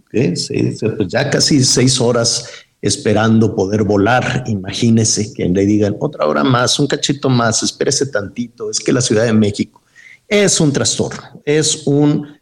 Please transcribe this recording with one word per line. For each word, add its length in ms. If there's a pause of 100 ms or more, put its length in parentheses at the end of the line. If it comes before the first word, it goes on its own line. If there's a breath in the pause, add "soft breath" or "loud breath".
(100)
¿qué? 260
Seis, 420 (180)
pues 120
ya 200
casi 340
seis 380
horas 460 (340 loud breath)
esperando 720
poder 300
volar. 600
Imagínese 880
que 140
le 180
digan, 340
"Otra 260
hora 160
más, 360
un 80
cachito 420
más, 340
espérese 440
tantito". 640
Es 100
que 100
la 120
Ciudad 220
de 100
México 480 (440 loud breath)
es 340
un 120
trastorno, 720
es 420
un 400 (160 loud breath)